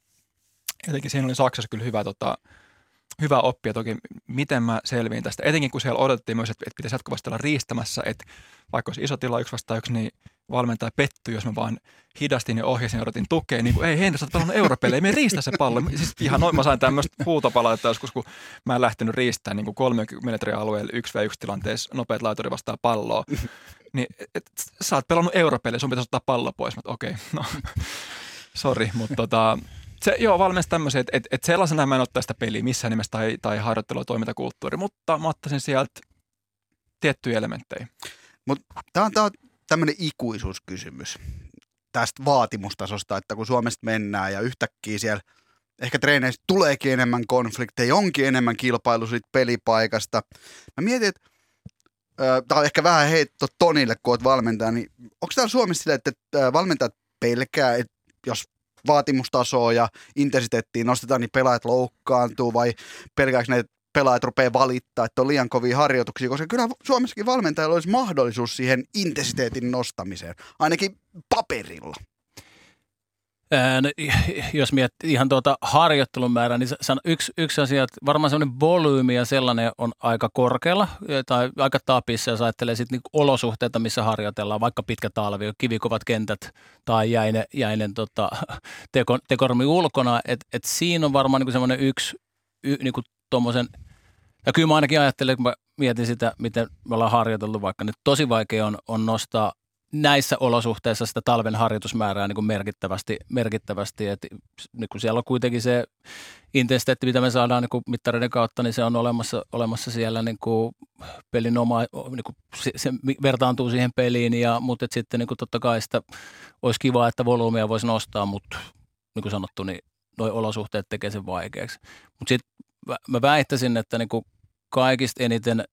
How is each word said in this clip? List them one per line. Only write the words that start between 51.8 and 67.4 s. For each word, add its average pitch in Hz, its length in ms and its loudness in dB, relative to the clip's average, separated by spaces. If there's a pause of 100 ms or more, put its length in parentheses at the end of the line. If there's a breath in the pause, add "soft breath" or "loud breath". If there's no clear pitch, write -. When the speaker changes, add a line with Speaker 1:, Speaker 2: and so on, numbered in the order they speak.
Speaker 2:
ö, 131 280 4
tää 147 100 4
on 147 60 4
ehkä 147 180 2
vähän 156 260 6
heitto 156 380 0 (120)
Tonille, 147 440 4
kun 123 100 2
oot 120 120 2
valmentaja, 113 460 2
niin 117 160 -2 (340)
onks - 140 -6
täällä 240 140 2
Suomessa 208 340 0
silleen, 147 140 2
että, 139 140 -2
että, 135 360 0
ö, 127 60 2
valmentajat 160 420 0 (260)
pelkää, 123 540 2
että 120 200 -4 (320)
jos 117 180 -6 (420)
vaatimustasoa 131 880 2
ja 117 160 4 (280 loud breath)
intensiteettiä 120 680 0
nostetaan, 123 360 0
niin 117 120 -4
pelaajat 127 320 2
loukkaantuu, 123 880 0
vai 120 200 2 (420 loud breath)
pelkääks 127 340 2
ne, 127 100 2
että - 140 -4 (200)
pelaajat 131 320 4
rupeaa 127 280 2
valittaa, 127 520 0
että 127 180 0
on 131 60 2
liian 135 200 2
kovia 123 280 0
harjoituksia, 143 520 2
koska 143 180 -4
kyllä 233 220 0 (160)
Suomessakin 240 420 0
valmentajalla 165 480 2